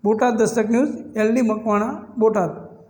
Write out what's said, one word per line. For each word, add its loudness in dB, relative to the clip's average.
બોટાદ 2
દસ્તક 2
ન્યૂઝ, 2
એલ 2
ડી 2
મકવાણા, -2
બોટાદ. 0